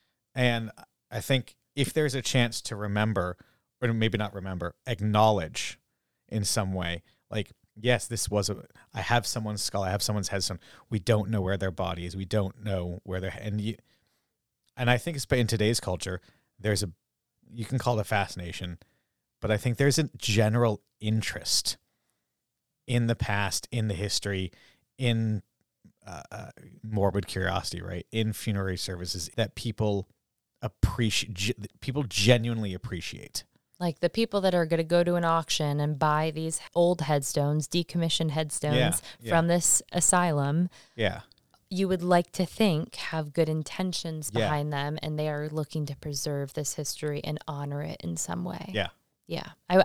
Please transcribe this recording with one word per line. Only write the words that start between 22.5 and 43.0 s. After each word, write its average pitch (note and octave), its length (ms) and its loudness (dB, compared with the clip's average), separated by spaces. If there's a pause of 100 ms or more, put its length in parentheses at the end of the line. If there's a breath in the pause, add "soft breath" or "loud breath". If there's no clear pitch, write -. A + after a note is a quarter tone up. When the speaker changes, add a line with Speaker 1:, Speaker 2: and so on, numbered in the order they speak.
Speaker 1:
in A#2+ 200 2
the A#2 80 2
past, G2+ 560 -2
in A2 160 -2
the G2+ 60 0
history, F#2+ 580 -2 (460 soft breath)
in, A2+ 460 0 (600)
uh, D2+ 160 -14 (100)
uh, - 180 -12 (340)
morbid G2+ 440 2
curiosity, F2+ 540 -2
right? F2+ 300 -8
In A2 220 0
funerary F#2+ 440 -2
services F2+ 580 -6
that G#2+ 200 -2
people G#2 520 -2 (560)
appreci-, - 720 0
ge-, F#2+ 200 -2 (280)
people C3+ 220 -4
genuinely A2+ 720 4
appreciate. - 720 -8 (360)
Speaker 2:
Like F3 200 -2
the F3 100 2
people A3+ 320 0
that F#3 140 4
are E3+ 100 4
gonna E3 180 2
go F3 200 4
to F3 120 2
an E3+ 100 2
auction D#3 540 2
and D3 200 0
buy D#3 320 4
these D#3+ 300 -6 (120)
old F3 280 6
headstones, D3 640 2
decommissioned E3 640 0
headstones D3+ 440 0
Speaker 1:
Yeah, B2+ 160 6 (280 loud breath)
yeah. A#2 120 -8
Speaker 2:
from E3+ 160 6
this E3+ 340 4 (100)
asylum, E3+ 800 4 (260 loud breath)
Speaker 1:
Yeah. F#2+ 260 0 (480)
Speaker 2:
you F#3+ 180 0
would F3+ 160 0
like F3 300 4
to F3+ 120 0
think E3+ 500 0
have D#3 380 -6